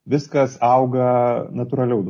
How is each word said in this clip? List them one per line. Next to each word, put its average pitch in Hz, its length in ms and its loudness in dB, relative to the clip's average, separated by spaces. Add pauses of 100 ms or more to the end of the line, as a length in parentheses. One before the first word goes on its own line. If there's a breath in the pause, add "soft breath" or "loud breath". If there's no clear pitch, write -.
viskas 135 560 -2
auga 123 920 2
natūraliau 123 540 -2